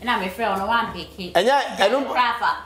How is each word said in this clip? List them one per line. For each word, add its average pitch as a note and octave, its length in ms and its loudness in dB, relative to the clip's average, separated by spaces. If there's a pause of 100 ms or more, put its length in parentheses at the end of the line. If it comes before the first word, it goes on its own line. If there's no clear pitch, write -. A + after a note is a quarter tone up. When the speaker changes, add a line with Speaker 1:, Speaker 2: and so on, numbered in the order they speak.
Speaker 1:
Ɛna A3+ 180 -2
me F#3 80 -4
frɛ G#3+ 240 -2
wo F#3+ 60 -2
no, G3 120 -4
wampeke. F3+ 640 -4
Speaker 2:
Ɛnyɛ, B3+ 280 4 (180)
ɛno G#3+ 240 4
Speaker 1:
Ɛno B3 60 -4
koraa A#3 300 0
fa, - 280 0